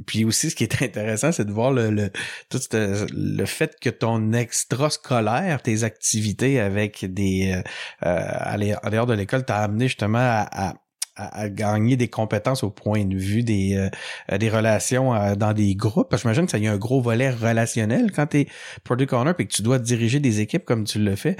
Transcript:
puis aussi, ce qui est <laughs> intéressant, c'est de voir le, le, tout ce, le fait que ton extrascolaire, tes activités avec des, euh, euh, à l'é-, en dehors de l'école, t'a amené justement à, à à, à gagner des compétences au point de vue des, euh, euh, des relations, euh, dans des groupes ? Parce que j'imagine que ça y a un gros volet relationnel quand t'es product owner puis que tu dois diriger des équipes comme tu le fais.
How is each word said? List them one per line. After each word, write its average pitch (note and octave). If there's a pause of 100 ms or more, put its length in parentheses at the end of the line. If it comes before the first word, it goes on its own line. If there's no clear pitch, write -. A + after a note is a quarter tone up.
puis A2
aussi, C3
ce -
qui -
est -
<laughs> -
intéressant, A2
c'est A#2
de G2+
voir A2+
le, A#2
le, G#2 (400)
tout C3
ce, G#2
le G2+
fait -
que -
ton A2+
extrascolaire, B2
tes A2
activités A2+
avec G#2
des, F#2+
euh, F#2 (440)
euh, F2
à -
l'é-, G#2
en A2
dehors A2+
de A#2+
l'école, G#2+
t'a A2
amené G#2+
justement A2
à, A#2
à F#2+ (420)
à, G#2
à G#2+
gagner G#2+
des A#2+
compétences A2+
au G2+
point G#2+
de F#2+
vue G2+
des, G2
euh, G2 (420)
euh, G2
des A2
relations, A2
euh, G2+
dans G#2+
des G#2
groupes ? G#2+
Parce G2
que -
j'imagine C3+
que F#3
ça -
y G#2+
a A2
un G#2
gros A#2+
volet A#2+
relationnel A#2
quand D3
t'es C#3+ (360)
product C3
owner C3
puis A2
que -
tu -
dois B2
diriger A#2
des A#2+
équipes G#2+
comme A2+
tu G#2+
le G2+
fais. D3+